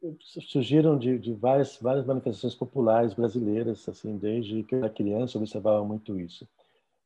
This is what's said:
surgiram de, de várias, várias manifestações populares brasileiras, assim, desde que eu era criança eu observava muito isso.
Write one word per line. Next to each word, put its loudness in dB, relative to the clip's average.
surgiram 2
de, 0
de -6
várias, 2
várias 0
manifestações -4
populares 2
brasileiras, -2
assim, -8
desde -4
que -4
eu 0
era -2
criança -2
eu -2
observava 2
muito -6
isso. -12